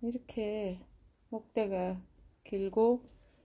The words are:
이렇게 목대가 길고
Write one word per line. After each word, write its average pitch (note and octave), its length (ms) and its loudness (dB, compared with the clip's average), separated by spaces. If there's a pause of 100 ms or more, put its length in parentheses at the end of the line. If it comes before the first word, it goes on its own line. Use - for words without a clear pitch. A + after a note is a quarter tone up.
이렇게 G#3+ 840 -4 (460)
목대가 F#3+ 720 -2 (420)
길고 A3 640 2 (380)